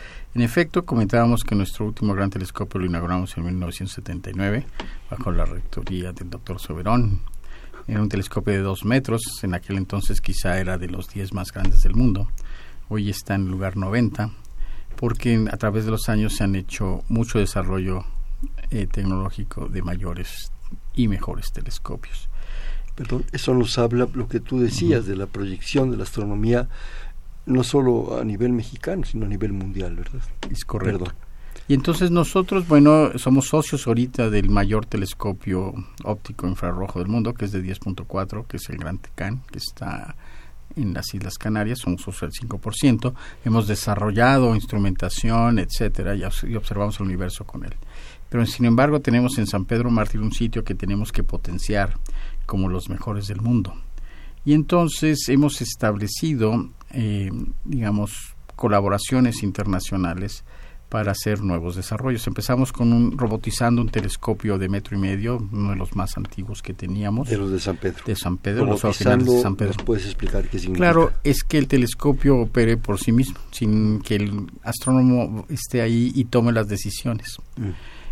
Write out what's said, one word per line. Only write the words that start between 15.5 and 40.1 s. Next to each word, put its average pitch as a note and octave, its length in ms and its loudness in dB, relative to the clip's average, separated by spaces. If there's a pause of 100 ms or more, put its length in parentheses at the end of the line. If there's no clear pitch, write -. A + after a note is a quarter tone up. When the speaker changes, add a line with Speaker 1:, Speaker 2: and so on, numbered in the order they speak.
Speaker 1:
a A2+ 60 -4
través G#2+ 280 0
de A2 60 0
los A2 180 0
años G#2+ 240 2
se - 100 0
han G2 120 2
hecho F#2 520 -2
mucho A#2 300 0
desarrollo, F#2 640 0 (680)
eh, G#2 160 0
tecnológico F#2+ 840 -2
de F2+ 140 -2
mayores F2 680 -4 (440)
y B2 120 4
mejores - 440 -2
telescopios. - 800 -4 (640)
Speaker 2:
Perdón, B2+ 360 -2
eso C3+ 220 0
nos A#2+ 240 2
habla A#2+ 340 4
lo A#2+ 160 -4
que A#2+ 120 -2
tú C3 200 -2
decías B2 420 2
Speaker 1:
Ujú. F#2+ 100 -4
Speaker 2:
de G2 60 -4
la G2 100 -4
proyección G2+ 640 -2
de A2+ 60 -2
la G#2 60 -4
astronomía, G#2 640 0 (800)
no B2+ 180 4
solo A#2+ 560 2
a B2 40 -2
nivel A2+ 300 0
mexicano, D#3 520 -4
sino A2 220 -2
a - 20 -2
nivel G2+ 240 -2
mundial, F#2+ 420 -4
¿verdad? E2+ 280 -4 (260)
Speaker 1:
Es - 160 -2
correcto. F#2+ 400 -2
Speaker 2:
Perdón. E2+ 100 -8 (520)
Speaker 1:
Y C#3+ 80 2
entonces E3+ 340 2
nosotros, F3+ 580 2
bueno, D3+ 520 10
somos C3 300 4
socios D3+ 360 0
ahorita A#2+ 460 2
del G2+ 180 6
mayor G2+ 380 4
telescopio F#2+ 880 -2 (300)
óptico - 420 -6
infrarrojo F2+ 500 -2
del F2+ 120 -2
mundo, A2+ 260 0
que G#2+ 100 -4
es G2 60 -2
de F#2+ 100 -2
diez F#2 160 -4
punto F2+ 280 -6
cuatro, F#2+ 420 -6
que - 100 -8
es - 120 -10
el D#2+ 80 -8
Gran E2 200 -6
Tecán, G#2+ 540 -8
que - 80 -10
está - 560 -10 (600)